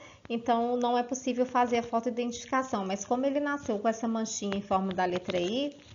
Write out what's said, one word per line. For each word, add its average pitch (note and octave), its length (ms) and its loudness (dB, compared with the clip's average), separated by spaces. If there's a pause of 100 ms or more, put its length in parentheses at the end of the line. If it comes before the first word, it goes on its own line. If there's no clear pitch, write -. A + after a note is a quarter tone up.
(300)
então A#3 460 2
não B3 220 2
é B3 40 4
possível B3 440 0
fazer B3 320 2
a A#3 60 2
fotoidentificação, A#3+ 1000 -2
mas G3 200 -4
como B3+ 200 0
ele C#4 140 2
nasceu C#4+ 400 -2
com G#3+ 80 2
essa A3+ 180 0
manchinha G#3+ 520 -2
em G3+ 40 -2
forma F#3+ 300 2
da F#3 140 2
letra F3+ 340 0
I, B3 340 -2 (220)